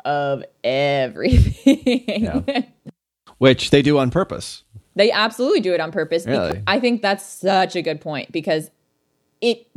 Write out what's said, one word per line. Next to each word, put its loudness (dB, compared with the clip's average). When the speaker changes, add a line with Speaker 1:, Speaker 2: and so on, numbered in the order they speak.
Speaker 1:
of -2
everything. 2
Speaker 2:
Yeah. -2
Which 4
they 6
do 4
on 2
purpose. -4
Speaker 1:
They 4
absolutely 0
do -2
it 0
on -6
purpose. -4
Beca- 0
Speaker 2:
Really? -6
Speaker 1:
I 0
think 0
that's -2
such -2
a -4
good -6
point, -8
because -4
it -2